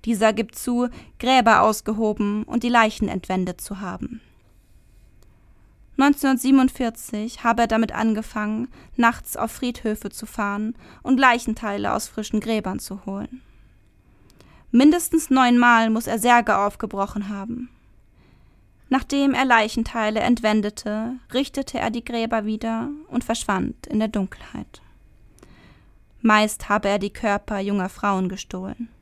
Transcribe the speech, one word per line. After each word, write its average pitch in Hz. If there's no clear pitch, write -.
Dieser 220
gibt 208
zu, 240
Gräber 233
ausgehoben 214
und -
die 240
Leichen 220
entwendet 185
zu 196
haben. 196
Neunzehnhundertsiebenundvierzig 262
habe 233
er 226
damit 226
angefangen, 220
nachts 240
auf 220
Friedhöfe 226
zu -
fahren 208
und 262
Leichenteile 226
aus -
frischen 214
Gräbern 208
zu -
holen. 202
Mindestens 302
neunmal 240
muss 220
er 220
Särge 233
aufgebrochen 196
haben. 233
Nachdem 277
er 247
Leichenteile 226
entwendete, 214
richtete 269
er -
die 226
Gräber 226
wieder 226
und -
verschwand -
in 214
der 220
Dunkelheit. -
Meist 214
habe 208
er 202
die 202
Körper 202
junger 196
Frauen 190
gestohlen. 190